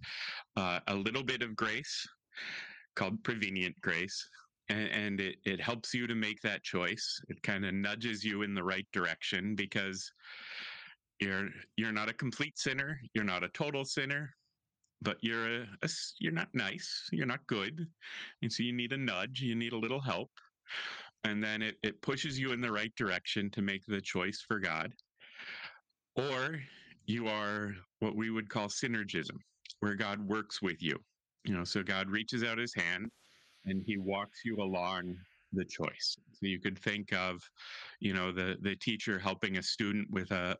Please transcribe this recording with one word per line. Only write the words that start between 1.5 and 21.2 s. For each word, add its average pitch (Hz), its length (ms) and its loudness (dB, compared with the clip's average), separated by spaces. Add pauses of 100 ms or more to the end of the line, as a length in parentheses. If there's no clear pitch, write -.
grace 113 500 0 (880)
called 101 300 0
prevenient 95 560 0
grace, 90 480 0 (400)
and, 107 220 2
and 104 300 2
it, 95 240 0
it 95 160 2
helps 120 340 -2
you 120 120 2
to 117 80 0
make 107 280 0
that 101 200 0
choice. 90 640 0
It - 140 -8
kinda 98 300 0
nudges 104 500 0
you 104 200 2
in 101 120 0
the 95 80 0
right 95 300 0
direction, 92 640 0
because 98 580 -2 (1080)
you're, 98 280 2 (280)
you're 110 160 2
not 107 180 0
a 113 40 -2
complete 147 440 -2
sinner, 139 420 0 (140)
you're 107 100 4
not 90 200 2
a 90 60 0
total 147 340 0
sinner, 143 500 -2 (680)
but 104 180 0
you're 113 260 2
a, 117 140 2 (220)
a - 20 4
s-, - 340 -4
you're 160 140 0
not 165 220 0
nice, - 580 -2
you're 135 140 2
not 127 200 -2
good, 123 400 0 (540)
and 117 120 0
so - 100 2
you 120 100 2
need 120 200 0
a 139 40 0
nudge, 123 440 0
you 123 140 2
need 117 200 2
a 113 40 2
little 117 220 2
help, 110 300 0 (920)